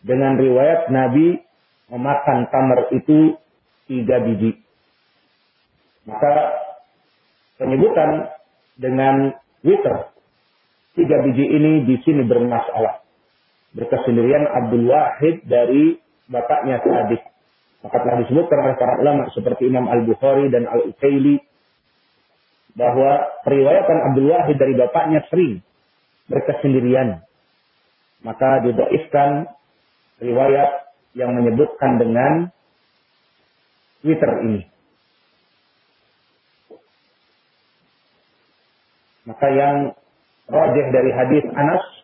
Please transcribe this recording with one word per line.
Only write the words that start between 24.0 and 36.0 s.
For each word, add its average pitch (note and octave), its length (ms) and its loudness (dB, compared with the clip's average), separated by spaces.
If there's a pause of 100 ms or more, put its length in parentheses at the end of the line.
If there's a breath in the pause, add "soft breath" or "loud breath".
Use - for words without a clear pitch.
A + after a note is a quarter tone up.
Abdul C3+ 180 2
Wahid D3+ 280 0
dari C3+ 180 2
bapaknya D3+ 540 0
sering D3 320 -2 (680)
berkesendirian. B2+ 960 -2 (1040)
Maka B2+ 420 0
didhaifkan D3 800 0 (720)
riwayat C3+ 720 0 (240)
yang B2 220 -4
menyebutkan B2 640 0
dengan C#3 500 0 (1500)
witr D3+ 280 0 (120)
ini. G#2 240 -4 (4000)